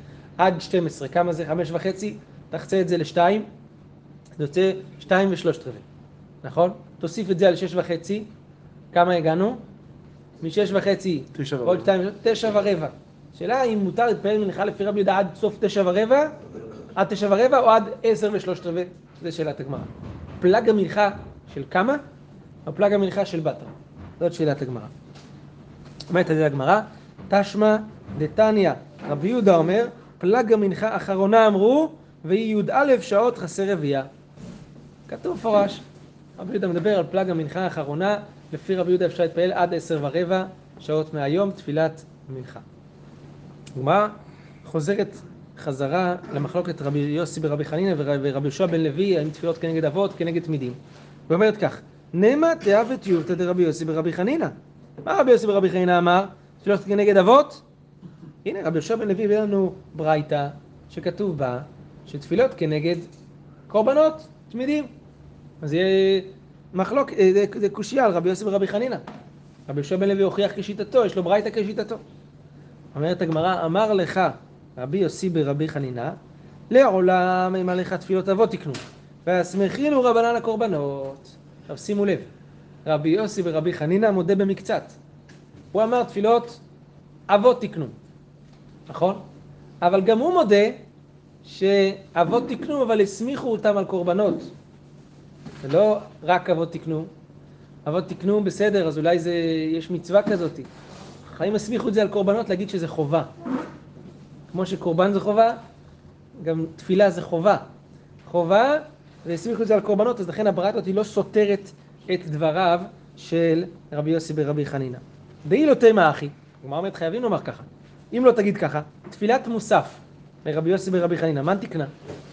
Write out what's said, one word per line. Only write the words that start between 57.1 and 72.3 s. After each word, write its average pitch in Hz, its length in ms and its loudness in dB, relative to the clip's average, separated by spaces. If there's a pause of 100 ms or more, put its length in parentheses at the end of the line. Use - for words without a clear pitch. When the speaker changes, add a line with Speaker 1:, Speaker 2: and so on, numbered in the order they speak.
Speaker 1:
אבות? 240 460 6 (840)
הנה, 170 180 -4
רבי 160 120 -2
יהושע 185 200 -2
בן 220 120 -4
לוי 196 160 0
הביא 208 140 2
לנו 196 360 0 (220)
ברייתא 151 520 0 (400)
שכתוב 175 500 -6
בה 123 200 -4 (480)
שתפילות 202 500 0
כנגד 156 400 -2 (720)
קורבנות, 294 580 2 (220)
תמידים. 269 380 -2 (760)
אז 147 100 -8
יהיה... 190 480 4 (540)
מחלוק-, 214 380 -2
אה, 190 200 6
זה, 202 120 4 (160)
זה 202 80 2
קושייה 247 360 -2
על 208 80 4
רבי 175 160 0
יוסי 190 160 -2
ברבי 196 240 0
חנינא. 220 280 -4 (720)
רבי 143 120 -6
יהושע 160 160 -4
בן 190 120 0
לוי 196 140 2
הוכיח 196 340 0
כשיטתו, 208 480 0
יש 190 120 -2
לו 190 60 0
ברייתא 202 300 0
כשיטתו. 214 440 -6 (1000)